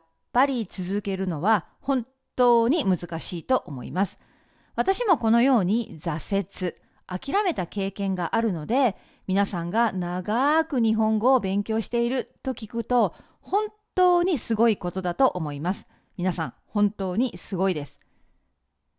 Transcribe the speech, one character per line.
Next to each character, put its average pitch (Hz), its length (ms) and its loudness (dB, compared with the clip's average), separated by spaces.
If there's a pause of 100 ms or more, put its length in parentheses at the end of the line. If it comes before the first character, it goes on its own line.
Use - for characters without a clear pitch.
(320)
ぱ 262 140 4
り 254 240 -4
続 190 320 -4
け 196 140 -4
る 185 100 -4
の 156 160 -4
は 202 240 2 (140)
本 262 260 -2 (300)
当 240 320 4
に 302 160 0
難 175 340 -2
し 170 220 -8
い - 20 -10
と - 240 0
思 131 160 -8
い 135 80 -10
ま 180 160 0
す。 - 120 -16 (580)
私 381 280 0
も 370 140 4
こ 226 140 2
の 233 100 4
よ 262 180 4
う 185 40 2
に 202 360 -2
挫 185 720 -4
折、 - 60 -10 (300)
諦 320 360 -2
め 370 120 0
た 175 120 -4
経 196 240 -4
験 196 240 -2
が 180 220 -2
あ - 40 2
る 220 120 0
の 156 140 -4
で、 247 300 2 (300)
皆 196 200 2
さ 175 180 -6
ん 170 60 -4
が 226 220 2
長 208 720 0
く 302 140 -2
日 226 160 2
本 220 240 2
語 240 160 4
を 254 60 4
勉 196 240 -2
強 220 160 -2
し - 80 -8
て 240 180 0
い 240 40 -2
る - 340 -6
と 262 100 -2
聞 214 140 -10
く 226 160 -4
と、 240 320 2 (240)
本 403 240 -2 (320)
当 359 260 4
に 349 160 2
す - 160 -4
ご 226 140 4
い 214 80 2
こ 175 160 -6
と 185 100 -4
だ 175 120 -2
と - 120 4
思 156 260 -2
い 143 60 -8
ま 170 160 -2
す。 - 140 -14 (280)
皆 175 160 0
さ 156 140 -4
ん、 127 80 -10 (120)
本 208 260 2
当 185 240 -4
に 240 200 0
す - 200 -8
ご 185 120 2
い 185 60 0
で 143 120 -4
す。 - 120 -20 (1000)